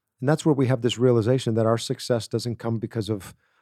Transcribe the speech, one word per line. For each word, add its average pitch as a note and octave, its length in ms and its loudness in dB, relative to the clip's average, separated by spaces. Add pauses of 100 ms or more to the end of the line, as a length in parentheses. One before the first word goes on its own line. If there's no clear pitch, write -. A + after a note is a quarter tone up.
(200)
And B2+ 80 -2
that's D#3 180 0
where D#3 100 4
we C3 120 2
have B2 140 0
this A#2 160 0
realization A#2+ 560 2
that A2 140 2
our A2+ 100 4
success A#2 500 -4
doesn't A#2 300 -4
come A#2 220 -4
because G#2 300 -6
of G#2 260 -6 (260)